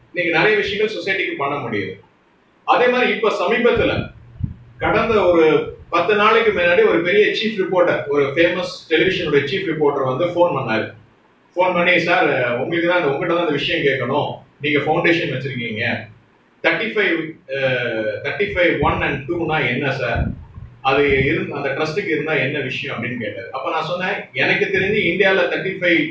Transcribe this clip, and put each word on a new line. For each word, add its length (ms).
நீங்க 240
நிறைய 200
விஷயங்கள் 380
சொசைட்டிக்கு 420
பண்ண 180
முடியுது. 440
அதே 220
மாதிரி 240
இப்ப 280
சமீபத்துல 800
கடந்த 480
ஒரு 500
பத்து 260
நாளைக்கு 360
முன்னாடி 380
ஒரு 120
பெரிய 240
சீஃப் 360
ரிப்போர்ட்டர், 460
ஒரு 160
ஃபேமஸ் 680
டெலிவிஷனுடைய 560
சீஃப் 240
ரிப்போர்ட்டர் 480
வந்து 80
ஃபோன் 260
பண்ணாரு. 400
ஃபோன் 180
பண்ணி, 260
"சார், 580
உங்களுக்கு 300
தான் 100
அந்த, 100
உங்ககிட்ட 260
தான் 100
அந்த 120
விஷயம் 300
கேட்கணும். 440
நீங்க 180
ஃபவுண்டேஷன் 540
வச்சிருக்கீங்க. 500
தேர்ட்டி 280
ஃபைவ், 260
அஹ், 760
தேர்ட்டி 300
ஃபைவ் 260
ஒன் 220
and 280
டூனா 380
என்ன 240
சார்? 320
அது 220
இருந்-, 260
அந்த 180
ட்ரஸ்டுக்கு 400
இருந்தா 240
என்ன 260
விஷயம்?" 440
அப்படின்னு 140
கேட்டாரு. 340
அப்ப 200
நான் 140
சொன்னேன், 480
"எனக்கு 320
தெரிஞ்சு 320
இந்தியால 440
தேர்ட்டி 400
ஃபைவ் 280